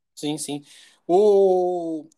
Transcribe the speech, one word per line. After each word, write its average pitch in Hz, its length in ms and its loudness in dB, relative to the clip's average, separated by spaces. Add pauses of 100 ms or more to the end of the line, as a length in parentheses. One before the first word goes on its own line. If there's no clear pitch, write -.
(140)
Sim, 151 240 -8
sim. 143 260 -10 (440)
O, 180 1000 2 (100)